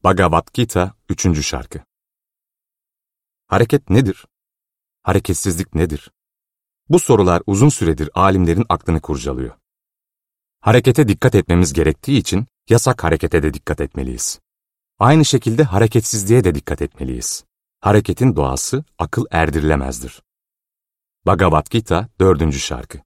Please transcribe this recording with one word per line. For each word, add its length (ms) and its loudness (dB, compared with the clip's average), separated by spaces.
Bhagavad 480 2
Gita, 420 -4
üçüncü 340 -2
şarkı. 380 -10
Hareket 440 0
nedir? 360 0
Hareketsizlik 720 -2
nedir? 360 -4
Bu 100 4
sorular 480 2
uzun 220 2
süredir 460 -2
alimlerin 540 2
aklını 320 -2
kurcalıyor. 560 -8
Harekete 460 4
dikkat 260 0
etmemiz 380 2
gerektiği 460 0
için 280 -4
yasak 360 0
harekete 380 0
de 120 -2
dikkat 260 -8
etmeliyiz. 600 -8
Aynı 260 4
şekilde 400 0
hareketsizliğe 800 0
de 100 2
dikkat 280 -6
etmeliyiz. 600 -10
Hareketin 560 2
doğası 480 -2
akıl 320 -4
erdirilemezdir. 920 -2
Bhagavad 440 2
Gita, 380 -2
dördüncü 380 2
şarkı. 480 -10